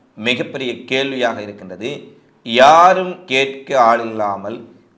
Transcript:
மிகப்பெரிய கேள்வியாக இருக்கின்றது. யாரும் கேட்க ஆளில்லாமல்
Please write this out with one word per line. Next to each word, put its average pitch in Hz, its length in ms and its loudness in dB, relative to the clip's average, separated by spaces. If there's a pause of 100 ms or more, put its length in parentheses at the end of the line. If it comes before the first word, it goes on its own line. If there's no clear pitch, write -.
(140)
மிகப்பெரிய 117 680 -6
கேள்வியாக 127 580 -6
இருக்கின்றது. 101 760 -16 (240)
யாரும் 170 800 4
கேட்க 135 560 -2
ஆளில்லாமல் 113 840 -2 (340)